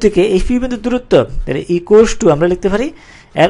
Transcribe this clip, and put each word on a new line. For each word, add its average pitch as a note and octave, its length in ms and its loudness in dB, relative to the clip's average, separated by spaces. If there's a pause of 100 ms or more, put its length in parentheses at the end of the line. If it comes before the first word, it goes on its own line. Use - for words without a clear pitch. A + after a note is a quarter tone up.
থেকে G3 160 2 (140)
এই F#3 120 0
পি B3 140 -2
বিন্দুর B3 240 -6
দূরত্ব, B3 280 -4 (300)
তাহলে C#3+ 180 -6 (160)
equals G#3+ 420 4
to A3+ 60 0 (100)
আমরা E3 180 0
লিখতে F3+ 200 -4
পারি A#3 140 -2 (560)
এর F3 60 4